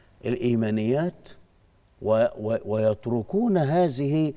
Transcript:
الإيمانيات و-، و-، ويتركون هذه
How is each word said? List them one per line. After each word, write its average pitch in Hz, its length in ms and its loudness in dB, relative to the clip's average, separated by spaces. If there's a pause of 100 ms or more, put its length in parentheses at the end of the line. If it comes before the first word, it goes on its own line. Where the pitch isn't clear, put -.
(260)
الإيمانيات 117 1040 0 (720)
و-، 110 240 2 (120)
و-، 107 280 -2
ويتركون 113 920 0
هذه 151 800 0